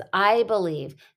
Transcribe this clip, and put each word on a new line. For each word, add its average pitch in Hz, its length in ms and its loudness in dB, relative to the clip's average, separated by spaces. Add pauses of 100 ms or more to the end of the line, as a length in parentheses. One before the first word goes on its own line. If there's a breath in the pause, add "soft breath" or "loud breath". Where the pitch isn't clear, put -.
(140)
I 208 300 4
believe 165 520 -2 (220 soft breath)